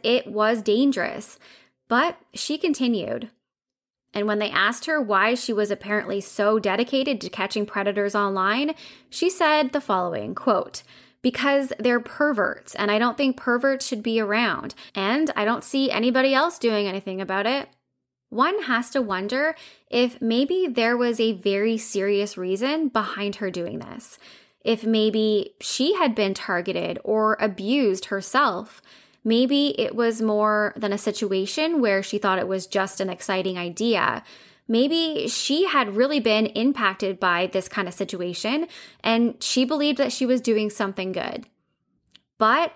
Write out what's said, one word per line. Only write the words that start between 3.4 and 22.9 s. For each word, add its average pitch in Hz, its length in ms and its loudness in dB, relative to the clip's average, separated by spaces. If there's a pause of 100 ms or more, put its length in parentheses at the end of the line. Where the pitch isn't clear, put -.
And 208 120 -2
when 208 120 0
they 208 120 -2
asked 214 360 0
her 311 160 0
why 208 320 2
she 247 180 -4
was 208 180 0
apparently 202 520 -2
so 214 360 2
dedicated 240 640 0
to 170 80 -10
catching 202 380 -4
predators 202 480 -2
online, 208 600 0 (360)
she - 180 0
said 302 440 2
the 285 100 -2
following, 175 520 -2
quote, - 480 -2 (380)
"Because 277 580 0
they're 240 220 2
perverts, - 760 -2
and 208 160 0
I 214 80 2
don't 233 200 0
think 262 180 2
perverts 262 500 0
should 214 160 -6
be 226 160 0
around, 214 560 -2 (200)
and 247 420 0
I 208 80 0
don't 226 180 0
see 269 280 0
anybody 262 420 2
else 311 260 2
doing 214 280 2
anything 190 340 -6
about 190 260 -2
it." 262 220 -2 (640)
One 339 320 2
has 240 280 0
to 269 120 0
wonder 233 520 -2 (360)
if 240 320 0
maybe 277 440 2
there 240 300 2
was 240 240 0
a 226 120 2
very 202 440 0
serious 202 640 -2
reason 247 500 -2
behind 202 480 -2